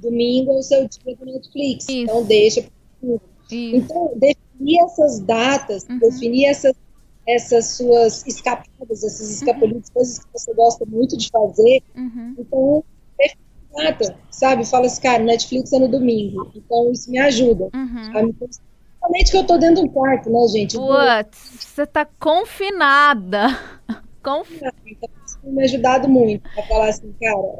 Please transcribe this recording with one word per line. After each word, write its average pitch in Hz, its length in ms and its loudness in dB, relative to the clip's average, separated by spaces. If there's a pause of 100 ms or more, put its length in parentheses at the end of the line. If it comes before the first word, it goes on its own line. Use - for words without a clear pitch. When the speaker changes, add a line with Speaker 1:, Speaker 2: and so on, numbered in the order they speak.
Speaker 1:
Domingo 240 520 0
é 269 80 2
o - 20 -6
seu 269 260 0
dia - 260 -16
do 262 120 -20
Netflix. 262 600 -8
Speaker 2:
Isso. 269 60 -6
Speaker 1:
Então, 233 320 -2
deixa 214 380 4
pro - 80 -10 (320)
domingo. 240 200 -4 (280)
Speaker 2:
Isso. 233 260 -4
Speaker 1:
Então, 302 400 -2
definir 277 680 2
essas 294 360 0
datas, 226 720 -2
Speaker 2:
Uhum. 247 80 -6
Speaker 1:
definir 247 480 2
essas, 277 260 2 (560)
essas 233 440 2
suas 233 540 2
escapadas, 247 760 -8
esses 214 260 -8
Speaker 2:
Uhum. 208 60 -10
Speaker 1:
escapulitos, 233 560 -2
coisas 247 300 -2
que - 120 -20
você 466 220 -10
gosta 226 320 2
muito 226 320 -2
de 226 120 -6
fazer. 226 520 2 (120)
Speaker 2:
Uhum. 240 440 -12
Speaker 1:
Então, 269 460 0 (340)
define - 220 0 (360)
data, 294 400 -4 (140)
sabe? 262 340 0
Fala 254 220 0
assim, 240 160 -4
"Cara, 240 200 2
Netflix 233 500 -2
é 269 60 4
no 262 100 4
domingo." 220 680 -2
Então, 233 380 0
isso 240 180 -10
me 247 80 -4
ajuda 240 460 2 (100)
Speaker 2:
Uhum. 240 420 -10
Speaker 1:
a 214 60 0
me 226 100 0
concentrar. - 380 -16 (320)
Principalmente 349 280 2
que 381 80 4
eu 370 80 0
tô 339 120 4
dentro 339 180 4
de 339 120 2
um - 0 -
quarto, 262 400 0
né, 233 200 2
gente? 208 280 -4
Então, 262 120 -6
Speaker 2:
What? 247 460 2
Você - 520 -10
tá 302 180 -4 (560)
confinada. 285 840 2 (420)
<laughs> - 160 -10 (180)
Conf- 277 280 -6 (360)
Speaker 1:
Então, 220 220 -16 (180)
isso - 160 -18
tem 269 100 -14
me 269 120 -2
ajudado 254 440 2
muito 233 340 4 (160)
a 208 40 -6
falar 214 260 0
assim, 214 320 -6
"Cara, 214 180 -2 (220)